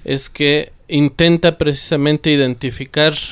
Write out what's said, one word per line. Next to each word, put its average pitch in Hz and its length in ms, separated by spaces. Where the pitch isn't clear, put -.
es 135 240
que 147 420
intenta 165 720
precisamente 151 720
identificar 135 840